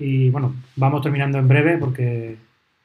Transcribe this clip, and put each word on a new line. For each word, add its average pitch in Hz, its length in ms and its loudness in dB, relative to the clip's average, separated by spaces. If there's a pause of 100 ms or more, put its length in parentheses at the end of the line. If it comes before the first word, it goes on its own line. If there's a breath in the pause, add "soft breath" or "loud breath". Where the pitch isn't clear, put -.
y, 135 300 2
bueno, 131 240 -2 (220)
vamos 135 260 0
terminando 139 360 -2
en 131 80 2
breve 147 320 4
porque 120 580 -4 (480)